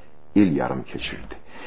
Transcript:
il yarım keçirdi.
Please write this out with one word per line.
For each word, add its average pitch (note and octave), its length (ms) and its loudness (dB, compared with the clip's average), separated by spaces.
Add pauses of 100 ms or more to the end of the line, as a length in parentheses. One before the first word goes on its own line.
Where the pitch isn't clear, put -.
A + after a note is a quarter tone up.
(360)
il F#2+ 200 8
yarım C2 280 0
keçirdi. - 520 -8 (320)